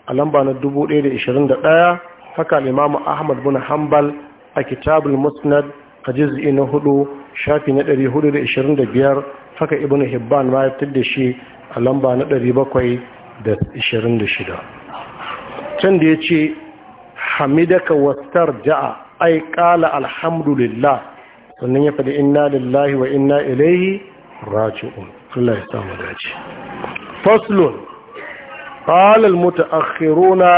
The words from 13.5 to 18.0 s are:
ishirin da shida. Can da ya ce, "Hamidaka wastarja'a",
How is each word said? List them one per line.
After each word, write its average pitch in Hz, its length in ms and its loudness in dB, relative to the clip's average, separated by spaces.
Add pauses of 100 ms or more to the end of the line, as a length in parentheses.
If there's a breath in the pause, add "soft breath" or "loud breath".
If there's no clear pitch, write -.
ishirin 117 460 -2
da 107 80 -2
shida. - 320 -8 (1200)
Can 190 180 4
da 156 100 4
ya 160 120 4
ce, 156 320 0 (880)
"Hamidaka 165 580 2
wastarja'a", 139 1000 0 (240)